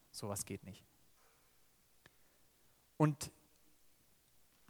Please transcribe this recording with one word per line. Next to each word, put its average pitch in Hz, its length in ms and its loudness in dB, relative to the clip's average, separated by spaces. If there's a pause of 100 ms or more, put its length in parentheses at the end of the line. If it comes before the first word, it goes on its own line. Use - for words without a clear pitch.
(100)
sowas 104 340 -4
geht - 200 -6
nicht.“ - 200 -14 (2000)
Und 151 340 4 (1400)